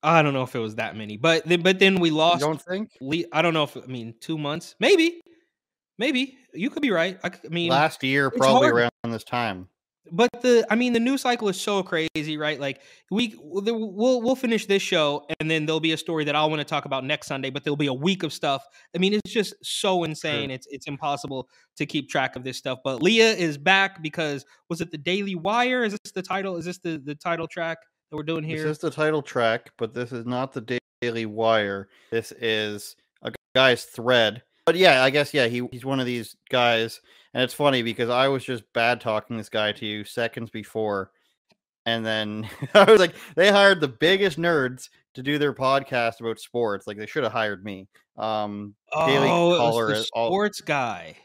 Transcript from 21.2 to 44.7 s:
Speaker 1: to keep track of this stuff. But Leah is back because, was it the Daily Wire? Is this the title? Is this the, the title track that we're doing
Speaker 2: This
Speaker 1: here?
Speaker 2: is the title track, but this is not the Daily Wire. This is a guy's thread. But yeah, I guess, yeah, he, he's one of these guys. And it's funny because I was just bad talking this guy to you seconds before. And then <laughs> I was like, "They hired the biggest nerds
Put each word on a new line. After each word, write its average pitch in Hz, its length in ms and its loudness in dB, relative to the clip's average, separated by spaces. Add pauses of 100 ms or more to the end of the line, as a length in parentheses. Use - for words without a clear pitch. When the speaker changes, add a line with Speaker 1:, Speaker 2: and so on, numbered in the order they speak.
Speaker 1:
to 143 100 -4
keep 143 220 -6
track 131 260 -2
of 127 100 -10
this 127 120 -8
stuff. 127 260 -8
But 131 200 -4
Leah 220 320 6
is 170 240 -2
back 190 440 2
because, 151 420 -4 (240)
was 170 120 -6
it 170 100 -6
the 156 80 -12
Daily 190 380 -4
Wire? 240 480 0
Is 208 80 -2
this - 200 -12
the 185 100 -6
title? 190 340 -4
Is 165 80 -8
this 180 140 -8
the, 160 260 -6
the 147 100 -8
title 165 320 -4
track 165 320 -6 (320)
that 156 60 -10
we're 151 80 -6
doing 160 240 -2
Speaker 2:
This 156 140 -4
Speaker 1:
here? 156 60 -2
Speaker 2:
is 151 100 -4
the 160 120 -2
title 151 320 0
track, 117 560 0
but 113 160 -6
this 120 180 -6
is 117 140 -8
not 123 260 -4
the 123 260 -6 (240)
Daily 117 240 -4
Wire. 104 640 2 (220)
This 113 220 -4
is 107 640 -4 (260)
a 113 100 -8 (220)
guy's 127 300 4
thread. 117 580 2 (240)
But 165 100 4
yeah, 156 280 8
I 135 60 4
guess, 143 240 0
yeah, 131 120 2
he, 123 240 -4
he's 123 140 -16
one 135 160 -2
of 123 60 -2
these 120 280 -6 (160)
guys. 117 500 0 (320)
And 123 120 0
it's 117 100 -6
funny 135 280 2
because 117 260 -2
I 123 180 2
was 135 180 0
just 120 280 -8
bad 117 280 2
talking 110 360 -4
this 107 120 -8
guy 107 220 0
to 107 160 -8
you 104 160 -6
seconds 117 480 -6
before. 104 600 -6 (760)
And 117 180 -2
then 107 440 -4 (120)
<laughs> - 140 -10
I 208 160 10
was 220 80 10
like, 175 160 4 (220)
"They 196 160 6
hired 196 280 6
the 151 60 0
biggest 175 500 2
nerds 147 520 -2 (260)